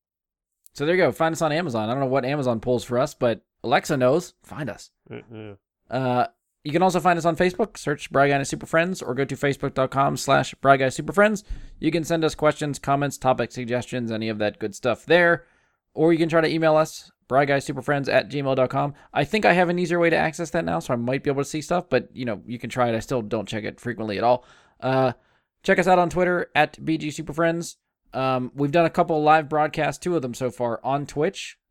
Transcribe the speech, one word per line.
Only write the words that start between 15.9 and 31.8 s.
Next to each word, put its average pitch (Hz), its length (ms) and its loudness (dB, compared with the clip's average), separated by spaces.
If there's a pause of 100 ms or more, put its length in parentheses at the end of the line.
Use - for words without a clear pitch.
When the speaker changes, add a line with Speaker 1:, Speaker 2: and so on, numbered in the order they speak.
Speaker 1:
Or 165 180 4
you 160 60 2
can 165 100 0
try 165 140 4
to 156 40 2
email 156 300 2
us, - 340 -2 (160)
bry 139 200 4
guy 139 120 2
super 139 220 -6
friends 143 260 -2
at 127 220 2
gmail 135 260 -2
dot 127 140 2
com. 143 240 -2 (220)
I 143 100 0
think 214 220 0
I 175 80 6
have 175 160 4
an 175 80 -2
easier 175 200 0
way 170 120 4
to 160 60 2
access 160 340 -2
that 170 160 -2
now, 170 140 -2
so 147 120 -6
I 123 60 0
might 127 260 -4
be 143 60 0
able 135 120 -2
to 135 60 -6
see 151 140 -6
stuff, 180 260 -4
but, - 260 0
you 123 120 -8
know, 104 180 -6
you 117 140 -10
can 120 100 -12
try 120 220 0
it. 113 40 0
I 110 60 -2
still 123 220 -4
don't 104 260 -4
check 107 160 -6
it - 160 -10
frequently 110 380 -6
at 107 60 0
all. 120 200 4 (340)
Uh, 131 360 0 (480)
check 190 160 2
us 175 80 0
out 185 120 6
on 175 120 2
Twitter 175 440 0
at 147 300 0
B 160 140 0
G 151 120 -8
Super 156 220 -10
Friends. 165 460 -2 (340)
Um, 127 420 -2
we've 143 180 -2
done 170 140 4
a 156 40 -2
couple 165 320 0
live 151 260 4
broadcasts, 151 500 -2
two 180 180 -2
of 151 60 0
them 123 100 -6
so 123 180 -4
far, 117 320 -4
on 139 240 -2
Twitch. - 520 -4 (120)